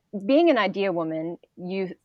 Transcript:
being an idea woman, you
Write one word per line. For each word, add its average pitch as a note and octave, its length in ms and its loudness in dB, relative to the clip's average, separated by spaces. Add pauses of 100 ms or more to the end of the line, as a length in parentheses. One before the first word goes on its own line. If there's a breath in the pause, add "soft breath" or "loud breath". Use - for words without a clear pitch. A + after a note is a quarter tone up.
(260)
being D#4 240 6
an C4 80 4
idea G3 340 0
woman, D#3+ 460 -6 (180)
you F#3 380 -6 (100)